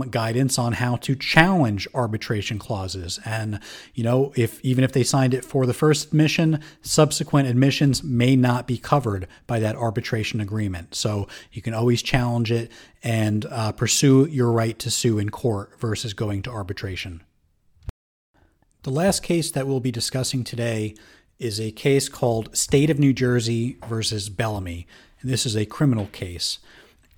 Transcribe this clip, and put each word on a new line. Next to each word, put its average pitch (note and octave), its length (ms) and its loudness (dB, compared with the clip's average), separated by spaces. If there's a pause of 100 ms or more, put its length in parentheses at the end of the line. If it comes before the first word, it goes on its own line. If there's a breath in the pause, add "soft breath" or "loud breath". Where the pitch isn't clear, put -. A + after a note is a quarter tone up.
guidance A#2 480 0
on A#2+ 140 0
how B2 240 0
to C3+ 180 -2
challenge D#3 800 2
arbitration A2 640 -4
clauses. F#2+ 680 -6
And, G#2+ 340 -4 (360 loud breath)
you A#2+ 100 -4
know, C3 320 2
if, A2+ 260 0
even C3 220 4
if B2+ 80 0
they C3 100 4
signed C3 300 2
it B2+ 100 -2
for C3 220 0
the B2 80 0
first D3+ 340 2
admission, D#3 540 4 (200 loud breath)
subsequent C#3+ 680 2
admissions C3 560 4
may B2+ 320 4
not B2 280 2
be A#2+ 120 -2
covered A2 500 0 (180 loud breath)
by A#2+ 140 -2
that A2 160 0
arbitration A2+ 640 -2
agreement. G2+ 560 -4
So G#2 320 -2 (240 loud breath)
you G#2 100 -12
can A2+ 120 -6
always A#2 280 2
challenge A#2+ 480 0
it A#2 220 -2 (320 loud breath)
and, G#2+ 440 0
uh, A2 260 -4
pursue C3+ 520 4
your B2 280 0
right A2+ 260 0
to B2 100 -8
sue A2 300 0
in G#2 100 -2
court G#2 480 -4
versus G#2+ 360 -4
going G2+ 300 -4
to - 60 -10
arbitration. F#2+ 760 -10 (1600)
The C#3 60 -10
last F3 320 0
case E3+ 300 -2
that C#3 160 -2
we'll C3+ 140 0
be B2+ 100 -2
discussing B2 540 -4
today A2+ 500 -4 (440 loud breath)
is G#2+ 200 -6
a A2 120 -4
case C#3 360 2
called A#2 480 -2
State D3 340 2
of C#3+ 100 2
New C#3 120 6
Jersey B2 760 0
versus A2 440 -4
Bellamy. F#2+ 580 -6 (320 soft breath)
And B2+ 100 -8
this B2 160 0
is A2 120 -2
a G#2+ 80 0
criminal A#2 480 0
case. - 460 -8 (580 soft breath)